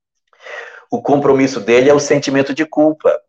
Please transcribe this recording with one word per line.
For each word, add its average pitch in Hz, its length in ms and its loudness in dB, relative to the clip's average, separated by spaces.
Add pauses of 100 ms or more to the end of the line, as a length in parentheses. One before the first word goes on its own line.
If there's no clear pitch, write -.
(880)
o 117 120 -6
compromisso 139 580 0
dele 120 300 2
é 143 40 6
o 147 60 2
sentimento 139 540 -2
de 156 120 -4
culpa. 151 640 0